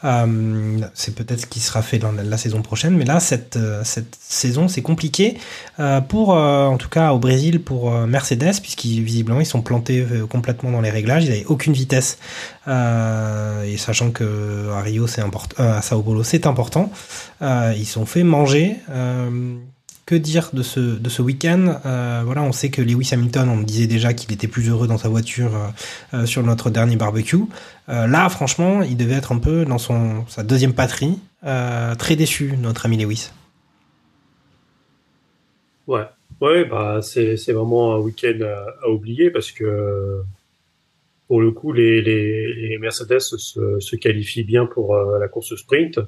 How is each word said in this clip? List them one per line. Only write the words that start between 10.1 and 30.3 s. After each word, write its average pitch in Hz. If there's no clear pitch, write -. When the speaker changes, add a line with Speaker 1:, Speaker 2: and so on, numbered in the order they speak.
Speaker 1:
complètement 123
dans 120
les 107
réglages, 117
ils 143
n'avaient 104
aucune 151
vitesse, 131
euh, 110
et 104
sachant 117
que 104
à 101
Rio 107
c'est 117
import-, 101
euh, 113
à 104
Sao 113
Paulo 110
c'est 156
important, 156
euh, 120
ils 107
sont 110
fait 175
manger. 151
Euh, 123
que -
dire 160
de 131
ce, -
de 120
ce 120
week-end ? 165
Euh, 123
voilà, 135
on 139
sait 135
que 135
Lewis 123
Hamilton, 123
on 110
disait 107
déjà 117
qu'il 117
était 104
plus 113
heureux 117
dans 113
sa 113
voiture, 113
euh, 104
euh, 117
sur 120
notre 117
dernier 117
barbecue. 110
Euh, 117
là, 165
franchement, 180
il 127
devait 120
être 135
un 120
peu 156
dans 127
son, 117
sa -